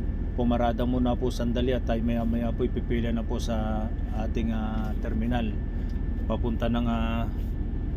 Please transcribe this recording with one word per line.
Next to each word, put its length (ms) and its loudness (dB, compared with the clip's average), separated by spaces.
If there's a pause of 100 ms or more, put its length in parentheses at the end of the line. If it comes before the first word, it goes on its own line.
(360)
pumarada 480 2
muna 320 2
po 160 0
sandali 440 0
at 100 -2
tayo 160 0
maya-maya 500 0
po 140 0
ipipila 420 0
na 160 0
po 160 -2
sa 480 0 (320)
ating, 320 0
ah, 480 0
terminal 480 0 (800)
papunta 400 0
ng, 240 2
ah, 320 0 (720)